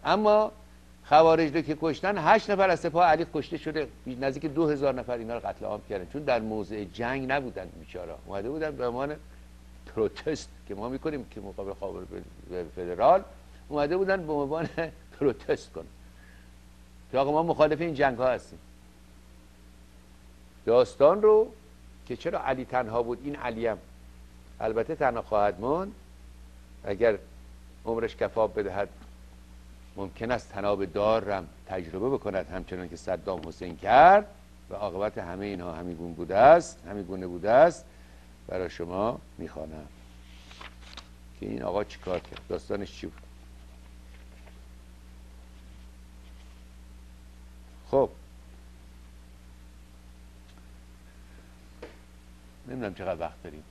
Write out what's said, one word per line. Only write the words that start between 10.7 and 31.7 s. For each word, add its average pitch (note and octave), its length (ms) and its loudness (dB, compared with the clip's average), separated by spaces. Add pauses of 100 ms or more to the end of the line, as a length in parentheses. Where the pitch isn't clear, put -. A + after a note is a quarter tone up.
ما G#2+ 140 -8
می‌کنیم C3+ 420 -6
که A2 100 -14
مقابل G2 320 -10
خوابر F#2+ 280 -10 (760)
فدرال، G2+ 480 4 (460)
اومده D3 280 0
بودن F#3+ 300 0
به D3+ 60 -4
عنوان D3 360 -4 (220)
<laughs> - 280 -20
پروتست - 540 -2
کنن D#2+ 120 -12 (1300)
که B2+ 60 0
«آقا C#3 140 4
ما D#3 120 2
مخالف D#3 380 4
این E3+ 120 -4
جنگ C3 240 2
ها B2+ 100 2
هستیم.» - 320 -4 (2000)
داستان C3+ 560 6
رو G#3+ 300 6 (560)
که B2 80 -6
چرا E3 300 -4
علی C3 200 -2
تنها A#2+ 380 0
بود، A#2+ 200 -4
این C#3+ 120 -6
علی A#2 320 -4
هم G#2+ 100 0 (840)
البته A2+ 360 -2
تنها B2 260 0
خواهد G#2 380 0
ماند، D#3+ 320 -2 (920)
اگر G2+ 340 2 (680)
عمرش A2+ 300 -4
کفاف A2 420 0
بدهد G2 320 -2 (1040)
ممکن G2 360 -6
است A#2 180 -4
تناب G2+ 360 0
دار G#2 380 2
رم F#2+ 240 -4 (200)
تجربه F#2 420 -4